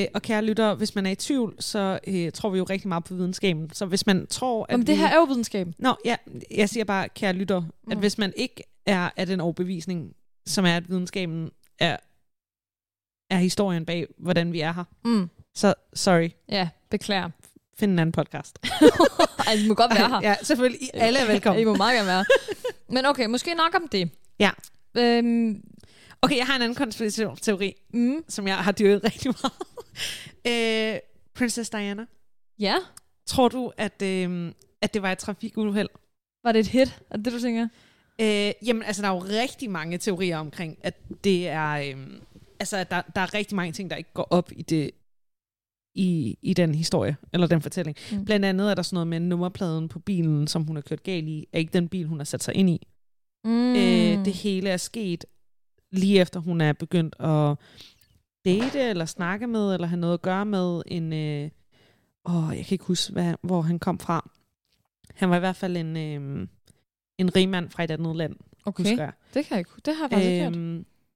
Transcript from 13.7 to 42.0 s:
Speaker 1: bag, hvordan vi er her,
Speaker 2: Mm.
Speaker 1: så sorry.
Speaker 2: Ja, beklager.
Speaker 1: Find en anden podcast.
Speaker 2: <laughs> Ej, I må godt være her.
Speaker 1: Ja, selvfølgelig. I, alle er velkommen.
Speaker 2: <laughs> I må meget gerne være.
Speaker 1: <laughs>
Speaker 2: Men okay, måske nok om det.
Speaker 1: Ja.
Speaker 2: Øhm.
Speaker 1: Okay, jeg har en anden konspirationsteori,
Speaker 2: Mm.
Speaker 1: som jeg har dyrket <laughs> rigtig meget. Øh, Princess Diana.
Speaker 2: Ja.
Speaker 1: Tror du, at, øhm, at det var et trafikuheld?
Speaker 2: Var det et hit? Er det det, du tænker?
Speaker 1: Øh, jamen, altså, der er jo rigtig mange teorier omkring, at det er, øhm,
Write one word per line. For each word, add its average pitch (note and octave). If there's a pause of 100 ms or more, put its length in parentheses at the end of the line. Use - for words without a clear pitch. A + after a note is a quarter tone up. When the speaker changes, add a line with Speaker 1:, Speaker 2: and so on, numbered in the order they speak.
Speaker 1:
bag, E3+ (120)
hvordan E3+
vi E3+
er D#3
her, F3 (200)
Speaker 2:
Mm. G#3+ (260)
Speaker 1:
så G3+ (200)
sorry. E3+ (180)
Speaker 2:
Ja, F#3 (220)
beklager. F#3+ (480)
Speaker 1:
Find G#3
en F3+
anden E3
podcast. - (440)
Speaker 2:
<laughs> -
Ej, A3
I G#3+
må A3
godt A#3
være A3
her. A#3+
Speaker 1:
Ja, G3+
selvfølgelig. B3
I, B3+
alle A#3
er C4
velkommen. G#3
Speaker 2:
<laughs> -
I -
må G#3+
meget G#3
gerne G#3
være. F#3 (360)
Speaker 1:
<laughs> -
Speaker 2:
Men B3+
okay, C4+
måske B3
nok E4
om D#4+
det. F3+ (300)
Speaker 1:
Ja. G3 (460)
Speaker 2:
Øhm. A#3 (600)
Speaker 1:
Okay, C#4
jeg B3
har C4+
en B3
anden A#3
konspirationsteori, G#3 (180)
Speaker 2:
Mm. B3
Speaker 1:
som G3+
jeg F#3+
har F#3
dyrket G3+
<laughs> A3+
rigtig - (100)
meget. -
Øh, - (340)
Princess A#3
Diana. G#3 (520)
Speaker 2:
Ja. G#3 (520)
Speaker 1:
Tror B3
du, B3
at, G#3
øhm, F3+ (300)
at G#3+
det G#3
var F#3+
et F#3
trafikuheld? G#3 (560)
Speaker 2:
Var A#3
det A3
et G#3+
hit? B3+ (100)
Er -
det G#3
det, A#3+
du A#3+
tænker? A#3 (520)
Speaker 1:
Øh, G#3 (140)
jamen, A3+
altså, G3+
der G3+
er G3
jo F3+
rigtig A3
mange E3+
teorier F3+
omkring, D#3
at - (300)
det F3+
er, D#3
øhm, C#3 (400)